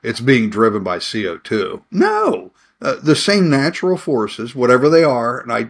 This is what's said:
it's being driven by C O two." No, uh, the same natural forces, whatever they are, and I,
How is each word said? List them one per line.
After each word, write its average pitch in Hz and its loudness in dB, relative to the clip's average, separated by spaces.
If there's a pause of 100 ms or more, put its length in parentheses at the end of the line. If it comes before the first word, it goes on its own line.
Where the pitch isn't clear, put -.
it's 113 -6
being 120 4
driven 104 0
by 90 -4
C 107 -6
O 85 -8
two." 95 -6
No, 415 -2 (280)
uh, 131 -2
the 147 4
same 196 2
natural 170 0
forces, 117 -4
whatever 127 4
they 165 6
are, 123 -2
and 120 -8
I, 117 -4